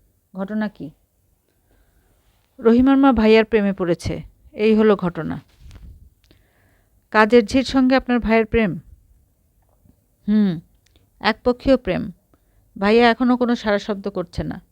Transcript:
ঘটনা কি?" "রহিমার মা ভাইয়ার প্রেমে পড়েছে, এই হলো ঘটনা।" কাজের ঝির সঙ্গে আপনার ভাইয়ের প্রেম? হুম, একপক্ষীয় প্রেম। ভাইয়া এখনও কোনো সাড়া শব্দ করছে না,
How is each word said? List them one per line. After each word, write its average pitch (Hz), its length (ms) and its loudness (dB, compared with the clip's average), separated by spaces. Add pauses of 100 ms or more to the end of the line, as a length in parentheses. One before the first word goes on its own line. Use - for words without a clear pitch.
(360)
ঘটনা 208 320 -6
কি?" 160 240 -16 (1700)
"রহিমার 254 380 4
মা 269 160 4
ভাইয়ার 220 320 4
প্রেমে 202 280 -2
পড়েছে, 170 500 -6 (280)
এই 214 240 0
হলো 214 200 4
ঘটনা।" 165 440 -6 (1800)
কাজের 220 300 4
ঝির 262 180 0
সঙ্গে 262 320 0
আপনার 247 240 -2
ভাইয়ের 220 260 0
প্রেম? 214 340 -2 (1500)
হুম, 202 320 0 (600)
একপক্ষীয় 247 580 0
প্রেম। 175 340 -6 (680)
ভাইয়া 226 300 4
এখনও 247 280 0
কোনো 240 180 -2
সাড়া 208 240 -2
শব্দ 196 300 -8
করছে 180 340 -8
না, 165 180 -12 (100)